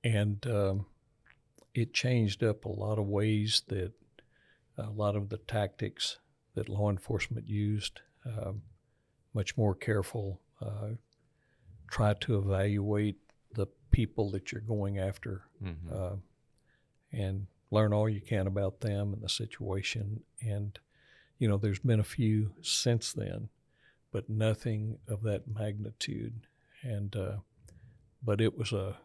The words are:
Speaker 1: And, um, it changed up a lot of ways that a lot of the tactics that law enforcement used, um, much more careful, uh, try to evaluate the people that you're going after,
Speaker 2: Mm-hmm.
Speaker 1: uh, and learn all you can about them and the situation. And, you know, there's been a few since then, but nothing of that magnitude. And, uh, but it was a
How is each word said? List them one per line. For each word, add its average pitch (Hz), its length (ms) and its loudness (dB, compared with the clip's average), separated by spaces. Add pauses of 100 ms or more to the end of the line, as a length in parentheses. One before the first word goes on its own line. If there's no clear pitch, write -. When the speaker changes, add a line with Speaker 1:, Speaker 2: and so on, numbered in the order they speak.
Speaker 1:
And, 104 440 2
um, 101 400 0 (840)
it 113 220 -2
changed 117 480 4
up 107 220 2
a - 40 -6
lot 104 300 -2
of 104 80 0
ways 104 640 2
that 92 240 -4 (880)
a 107 120 -6
lot 104 240 2
of 101 140 -2
the 107 80 -6
tactics - 800 -4 (360)
that - 160 -4
law 101 180 2
enforcement 110 580 -2
used, 104 540 -2 (240)
um, 107 380 -6 (720)
much 107 240 -2
more 104 160 4
careful, 101 680 -2 (220)
uh, 104 280 -6 (1000)
try 104 260 4
to 107 240 2
evaluate 101 800 2 (340)
the 104 140 -2 (240)
people 107 400 4
that 98 200 -6
you're 110 120 -6
going 104 360 -2
after, 95 440 -4 (200)
Speaker 2:
Mm-hmm. 85 300 -6
Speaker 1:
uh, 95 240 -4 (960)
and 98 340 -2 (240)
learn 107 220 6
all 107 160 4
you 104 120 0
can 98 280 0
about 98 320 -2
them 101 320 0
and 104 100 -6
the 95 60 -6
situation. 107 960 -4 (160)
And, 104 360 -4 (600)
you 123 80 2
know, 104 120 4
there's 101 200 2
been 113 220 4
a 104 40 2
few 107 580 2
since - 500 0
then, 107 360 -6 (640)
but - 180 -6
nothing 110 760 0
of 107 160 -4
that 104 240 -2
magnitude. 107 1000 -6 (340)
And, 101 320 -4
uh, 101 220 -4 (880)
but 107 160 2
it 113 160 4
was - 160 -4
a 98 320 -4